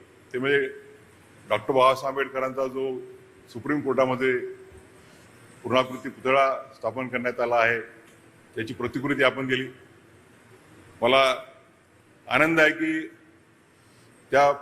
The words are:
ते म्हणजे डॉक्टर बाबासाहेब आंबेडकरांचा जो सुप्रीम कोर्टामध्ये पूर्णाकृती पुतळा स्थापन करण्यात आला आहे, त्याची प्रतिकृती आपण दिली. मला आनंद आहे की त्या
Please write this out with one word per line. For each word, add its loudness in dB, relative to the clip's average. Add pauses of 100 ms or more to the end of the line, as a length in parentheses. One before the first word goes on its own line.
(340)
ते -4
म्हणजे 2 (800)
डॉक्टर -2
बाबासाहेब 4
आंबेडकरांचा -4
जो -6 (680)
सुप्रीम -4
कोर्टामध्ये 0 (1300)
पूर्णाकृती -2
पुतळा 2 (220)
स्थापन -6
करण्यात -4
आला 0
आहे, 4 (760)
त्याची -8
प्रतिकृती -4
आपण 2
दिली. -2 (1300)
मला 4 (1040)
आनंद 2
आहे 6
की -6 (1200)
त्या 4 (100)